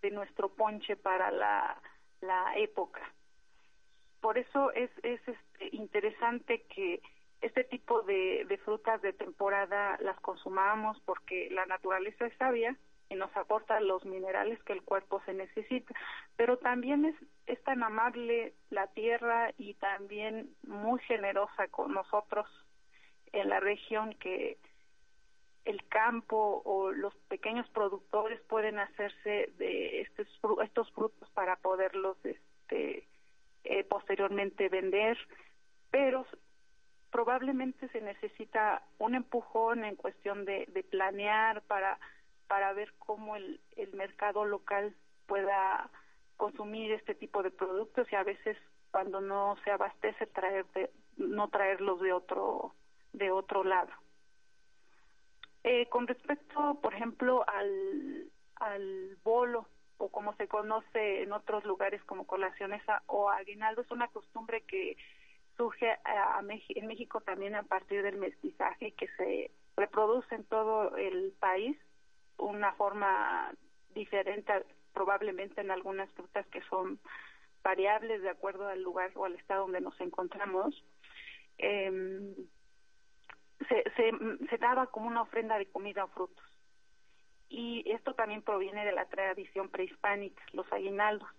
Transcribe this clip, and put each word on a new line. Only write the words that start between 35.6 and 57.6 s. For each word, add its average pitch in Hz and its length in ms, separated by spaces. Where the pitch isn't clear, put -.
pero 262 320
s-, - 140
probablemente 254 800
se 233 120
necesita 214 840
un 240 160
empujón 233 720
en 208 120
cuestión 202 480
de, 196 240
de 190 140
planear 208 800
para, 196 380
para 196 240
ver 208 260
cómo 214 380
el, 196 240
el 196 180
mercado 202 500
local 202 500
pueda 196 600
consumir 214 540
este 214 240
tipo - 300
de 185 80
productos, 190 600
y 208 40
a 196 80
veces 202 340
cuando 196 300
no 196 440
se 208 60
abastece 202 560
traer 190 480
de, 190 160
no 208 340
traerlos 196 500
de 190 120
otro, 190 600
de 196 180
otro 190 320
lado. 185 300
Eh, 240 260
con 247 180
respecto, 294 720
por - 100
ejemplo, 233 560
al, 202 800